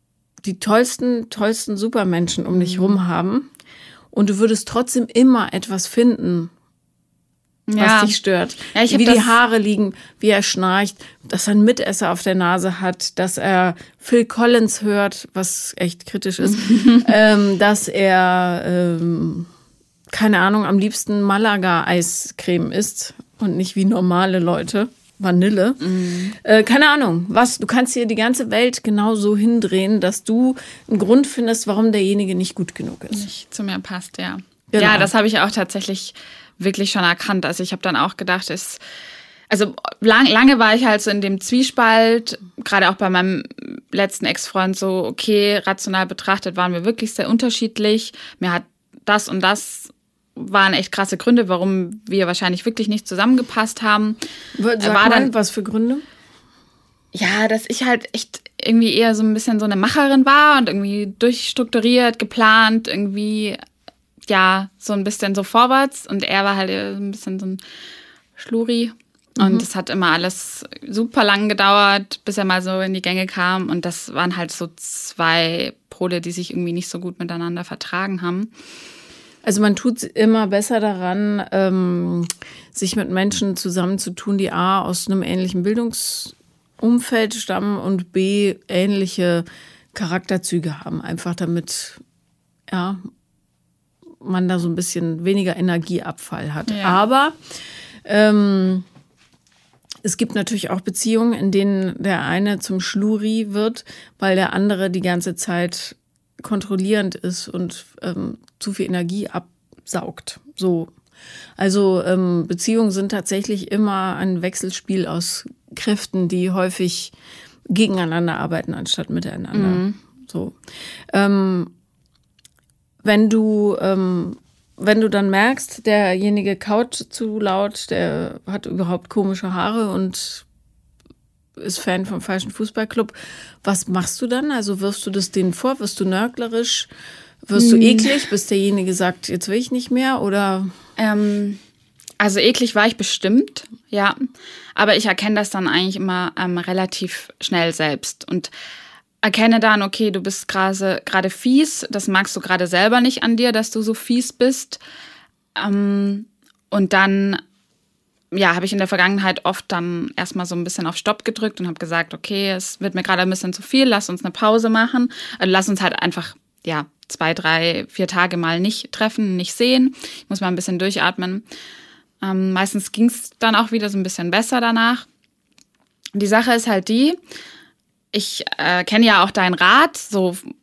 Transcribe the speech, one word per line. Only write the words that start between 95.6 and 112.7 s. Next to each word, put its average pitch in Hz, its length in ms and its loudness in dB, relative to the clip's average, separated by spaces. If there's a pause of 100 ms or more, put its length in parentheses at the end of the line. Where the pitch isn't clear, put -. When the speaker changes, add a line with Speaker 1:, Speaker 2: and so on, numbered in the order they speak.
Speaker 1:
hat. 151 180 -8
Speaker 2:
Ja. 202 140 -4
Speaker 1:
Aber, 233 480 2 (720)
ähm, 202 800 4 (1200)
es 202 140 -4
gibt 226 180 -2
natürlich - 360 -4
auch 185 100 -2
Beziehungen, 226 540 0
in 196 160 0
denen 196 520 0
der 185 200 0
eine 190 360 0
zum 190 220 -4
Schluri 214 680 -2
wird, 214 340 -2 (340)
weil 196 160 2
der 185 200 0
andere 196 360 0
die 180 120 -2
ganze 180 320 -2
Zeit 175 640 -6 (460)
kontrollierend 196 720 -2
ist 180 320 -8
und, - 360 -8 (160)
ähm, - 380 -8 (220)
zu 202 120 -6
viel 196 140 -4
Energie 180 420 -4
absaugt. - 1120 -10 (160)
So. 175 320 -2 (720)
Also, 190 440 2
ähm, 180 460 0
Beziehungen 220 420 0